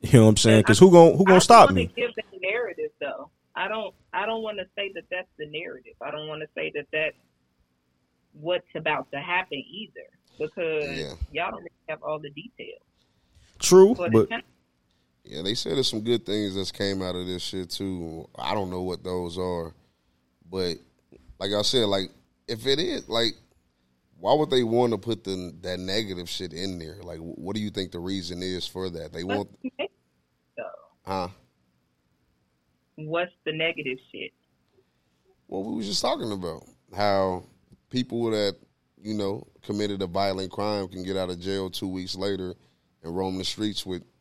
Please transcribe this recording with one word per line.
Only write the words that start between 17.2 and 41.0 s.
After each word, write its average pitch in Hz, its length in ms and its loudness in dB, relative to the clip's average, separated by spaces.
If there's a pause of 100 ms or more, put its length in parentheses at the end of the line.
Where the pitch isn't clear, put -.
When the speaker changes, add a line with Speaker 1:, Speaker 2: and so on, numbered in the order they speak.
Speaker 3:
this 90 160 -8
shit 92 260 -8
too. 85 680 -8
I 73 200 -4
don't 95 160 -4
know 90 100 -6
what 90 220 -8
those 90 340 -6
are, 87 360 -6 (760)
but 90 280 -4 (640)
like 101 120 -4
I 104 100 0
said, 113 240 2
like, 98 240 -2 (380)
if 113 180 -8
it 135 140 2
is, 277 280 -6
like, 113 280 -2 (840)
why 98 140 2
would 151 160 2
they 127 140 2
wanna 117 340 2
put 104 260 -6
the, 92 380 -8
that 90 180 -6
negative 95 500 -6
shit 90 240 -10
in 90 260 -8
there? 80 240 -14
Like, 85 160 -14
wh-, 82 180 -14
what 98 180 -8
do 107 60 -4
you 104 80 -4
think 95 220 -8
the 87 80 -10
reason 90 420 -8
is 92 260 -8
for 95 220 -8
that? 80 240 -12
They 85 100 -10
Speaker 2:
What's 98 140 -6
Speaker 3:
want - 240 -10
Speaker 2:
the 262 160 -12
negative, 349 200 -10 (600)
though? - 60 -12 (420)
Speaker 3:
Huh? 92 220 -6 (1700)
Speaker 2:
What's 165 360 -4 (140)
the 160 80 -6
negative 156 440 -6 (140)
shit? - 200 -14 (1160)
Speaker 3:
What 190 180 -8
we 226 100 -6
was 220 120 -6
just 202 140 -4
talking 247 300 -4
about, 87 320 -8 (320)
how 95 480 0 (460)
people 120 420 -4
that, 104 240 0 (460)
you 107 120 -8
know, 101 340 -6 (140)
committed 104 400 -4
a 95 60 -4
violent 95 440 -2
crime 104 360 -4
can 92 160 -12